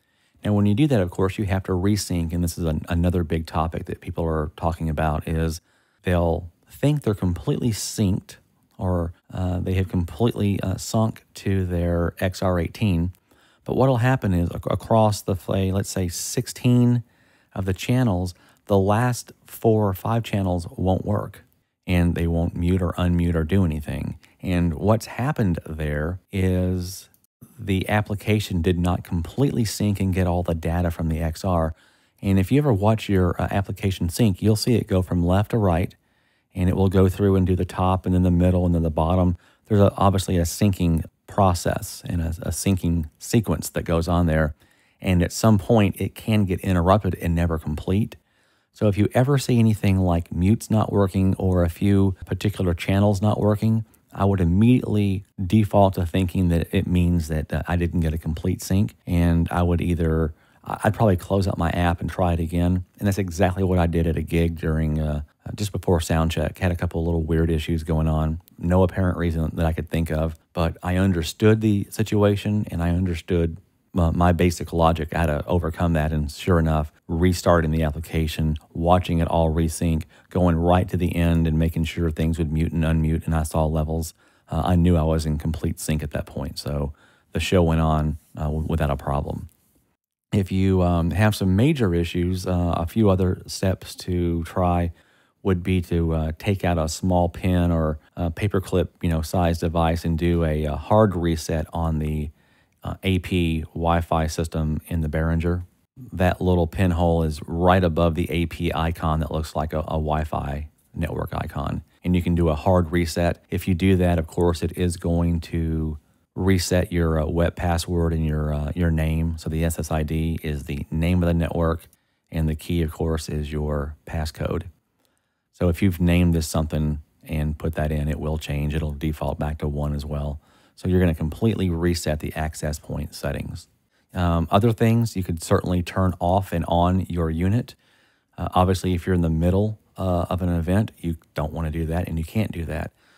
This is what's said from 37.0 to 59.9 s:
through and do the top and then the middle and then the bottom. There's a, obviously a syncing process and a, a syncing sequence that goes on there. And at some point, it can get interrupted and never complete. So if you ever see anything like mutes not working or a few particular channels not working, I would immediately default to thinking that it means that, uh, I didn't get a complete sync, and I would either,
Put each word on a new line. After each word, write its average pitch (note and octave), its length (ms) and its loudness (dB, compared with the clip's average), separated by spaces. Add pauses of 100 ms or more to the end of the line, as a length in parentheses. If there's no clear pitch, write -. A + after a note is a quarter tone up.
through G2 260 2
and F#2 120 4
do F#2 80 2
the F2 100 0
top F#2 400 0
and F#2 80 0
then F2+ 100 4
the F#2 60 4
middle F2+ 360 4
and F2 100 2
then E2 80 2
the E2 80 0
bottom. F2 460 2 (280)
There's G2+ 160 2
a, G2 140 6
obviously F#2+ 420 2
a E2+ 60 2
syncing F2 640 0 (220)
process - 800 0
and E2+ 160 -4
a, E2 60 -2 (160)
a F#2 80 -4
syncing E2+ 680 0
sequence - 520 0
that - 140 -6
goes E2+ 240 0
on F2 200 2
there. D#2 260 2 (480)
And F2 220 2
at - 80 0
some A2 260 4
point, G2+ 400 2
it - 160 -6
can G#2+ 320 0
get F2+ 140 -2
interrupted F#2 560 2
and E2+ 180 -2
never E2 240 0
complete. E2+ 580 -2 (580)
So A2 140 0
if F#2+ 100 2
you G2+ 160 2
ever C3 240 4
see B2+ 220 2
anything G#2 380 4
like F2 340 0
mutes F#2+ 380 2
not A2 220 2
working F#2+ 460 2
or F#2 260 2
a E2+ 60 2
few G2 460 2 (100)
particular G2 480 -2
channels G2 480 2
not G#2+ 180 2
working, A2 460 2 (280)
I F#2+ 100 -2
would G2 160 2
immediately G2 840 2 (200)
default G2+ 500 4
to F2+ 100 0
thinking F#2 440 0
that E2+ 220 0
it - 160 0
means F2 400 2
that, D#2 240 -4
uh, D2+ 160 -4
I F2 80 0
didn't F2 240 0
get D#2+ 140 0
a - 40 -4
complete E2+ 440 -4
sync, G2+ 340 0 (100)
and E2+ 460 2
I F2 100 0
would F2 200 2
either, D#2+ 520 0 (300)